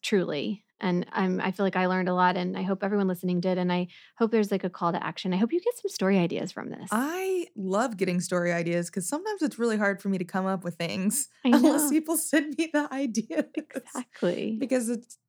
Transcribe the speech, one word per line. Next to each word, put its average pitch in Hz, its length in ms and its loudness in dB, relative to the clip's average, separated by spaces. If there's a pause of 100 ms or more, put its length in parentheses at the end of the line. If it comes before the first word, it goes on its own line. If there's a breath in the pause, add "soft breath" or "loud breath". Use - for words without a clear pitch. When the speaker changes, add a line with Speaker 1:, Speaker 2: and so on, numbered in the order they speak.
Speaker 1:
truly. 180 600 0 (180)
And 180 300 0
I'm, 185 300 0
I 190 100 0
feel 196 140 0
like 185 100 0
I 185 120 2
learned 185 200 0
a 180 60 2
lot, 180 240 4
and 185 200 -2
I 190 40 -4
hope 190 240 -2
everyone 196 240 2
listening 180 320 0
did, 185 160 2
and 180 140 0
I 180 160 0 (300 loud breath)
hope 226 140 2
there's, 214 200 2
like, 196 120 0
a 185 60 -2
call 170 240 0
to - 100 -4
action. - 300 -4
I 185 40 2
hope 233 140 2
you 349 80 0
get 480 180 -2
some 392 120 -6
story 190 280 2
ideas - 360 0
from - 160 -10
this. - 220 -12
Speaker 2:
I 339 560 -2 (100)
love 202 400 -2
getting 180 240 0
story 175 320 0
ideas 170 360 0
'cause 180 180 -6
sometimes 381 340 -4
it's 254 180 -2
really 226 180 2
hard 202 240 0
for 202 60 -4
me 196 100 0
to 180 60 -4
come 185 220 -2
up 190 180 -2
with 175 120 -6
things 185 520 -2 (180 soft breath)
Speaker 1:
I 247 40 6
Speaker 2:
<laughs> 240 40 8
unless 294 300 6
Speaker 1:
know. 294 60 0
Speaker 2:
people 311 280 2
send 302 400 0
me 320 140 0
the 294 220 0
ideas. 277 520 -2 (100)
Speaker 1:
Exactly. - 1000 -4
Speaker 2:
Because 247 320 0
it's, 240 280 -6 (120)